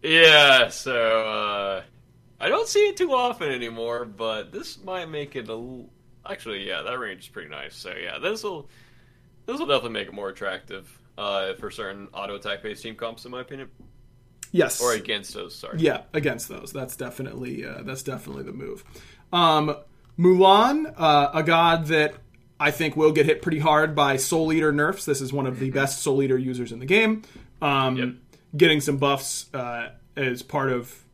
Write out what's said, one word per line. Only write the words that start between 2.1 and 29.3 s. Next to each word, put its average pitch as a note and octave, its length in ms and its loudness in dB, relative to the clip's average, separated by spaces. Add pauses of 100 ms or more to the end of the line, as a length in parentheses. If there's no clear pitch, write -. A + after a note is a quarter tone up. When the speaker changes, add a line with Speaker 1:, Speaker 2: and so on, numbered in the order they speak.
Speaker 1:
I D3 80 -2
don't G#4 200 0
see G4+ 200 2
it G4 80 -4
too F4 160 0
often B3 380 0
anymore, A#2 540 -4
but A2 480 -6
this - 300 -12
might F#3 240 -8
make D3 300 -10
it A2+ 120 -10
a A2+ 40 -8
l-, A#2+ 360 -14 (400)
actually, G3 400 -10
yeah, - 140 -6
that B2 160 -6
range G#2 240 -10
is - 60 -20
pretty E2+ 220 -16
nice, C#2+ 260 -14
so - 180 -14
yeah, F2 240 -10
this'll, F#3 500 -8 (760)
this'll C#4+ 200 -8
definitely B2 240 0
make G#2 180 -6
it G2 60 -18
more G2+ 140 -8
attractive, F#2+ 680 -12 (200)
uh, G2 360 -4
for G2 160 -12
certain G2+ 440 -12
auto G2+ 220 -8
attack G2+ 260 -8
based G#2 200 -12
team A2+ 120 -12
comps, A2+ 300 -12
in B2 80 -16
my B2+ 80 -12
opinion. C3 280 -16 (840)
Speaker 2:
Yes. - 280 0
Speaker 1:
Or A#2+ 140 2
against G#2+ 400 -6
those, F#2 200 -12
sorry. - 260 -10
Speaker 2:
Yeah, D3+ 220 0 (120)
against C#3+ 340 -2
those. - 240 -14
That's C3 240 -10
definitely, B2+ 680 -10
uh, C3 160 -14
that's C3 220 -12
definitely D2+ 400 -10
the - 80 -14
move. - 300 -12 (500)
Um, D#3 440 4 (420)
Mulan, G3 800 6
uh, D3 380 4
a D#3 80 2
god E3 440 4
that D3+ 280 2 (440)
I D3 120 2
think D3+ 260 -2
will D#3 160 6
get D#3 140 4
hit D#3 160 2
pretty D#3+ 160 -2
hard D#3 380 4
by C#3+ 200 4
Soul D#3+ 360 0
Eater D#3 200 2
nerfs. D3+ 320 0
This C#3 160 -2
is C3+ 120 -6
one C#3 140 -2
of B2+ 120 -6
the C3+ 80 -2
Speaker 1:
Mm-hmm. C3 80 -4
Speaker 2:
best C3+ 280 0
Soul C3+ 200 2
Eater C3 160 2
users B2 340 -4
in A2+ 60 -12
the B2+ 80 -12
game. A3 360 2 (380)
Um, C3+ 360 0
Speaker 1:
Yep. B2 180 -4 (420)
Speaker 2:
getting D3+ 240 4
some C#3+ 160 -2
buffs, C3+ 560 -2